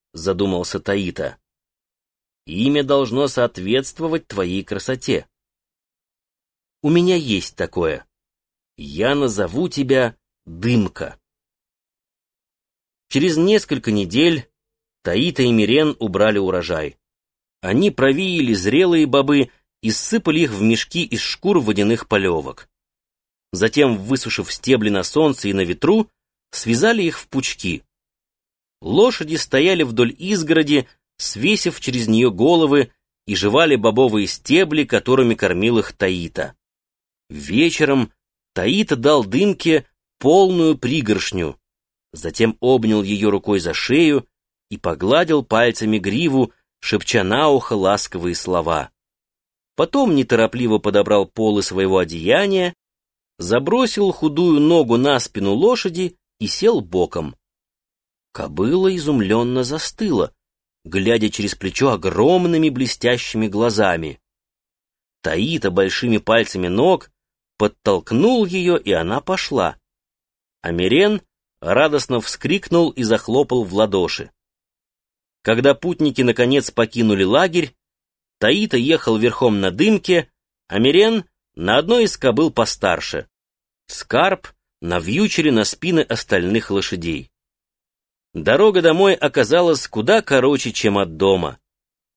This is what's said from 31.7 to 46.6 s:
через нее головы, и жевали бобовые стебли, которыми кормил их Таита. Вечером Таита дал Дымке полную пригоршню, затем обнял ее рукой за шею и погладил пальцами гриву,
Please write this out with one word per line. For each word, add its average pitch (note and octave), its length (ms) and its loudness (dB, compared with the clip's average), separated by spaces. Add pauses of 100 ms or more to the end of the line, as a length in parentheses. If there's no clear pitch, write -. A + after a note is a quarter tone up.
через A#2+ 280 -4
нее A2+ 240 4
головы, C#3+ 580 2 (380)
и G2+ 80 -4
жевали C3 400 2
бобовые A2 500 2
стебли, D#3 560 0
которыми B2 520 2
кормил G#2+ 440 0
их - 140 -2
Таита. F2 640 -6 (760)
Вечером C3 840 -2 (420)
Таита D3 420 -2
дал C3+ 280 2
Дымке D#3 640 0 (320)
полную E3+ 580 2
пригоршню, G#2 800 -4 (560)
затем A2 460 -4
обнял A2 460 2
ее G#2 260 0
рукой G2+ 300 0
за E2 120 -4
шею C#3+ 540 2 (420)
и G2 100 -12
погладил C#3 640 0
пальцами A2 540 0
гриву, B2+ 540 0 (300)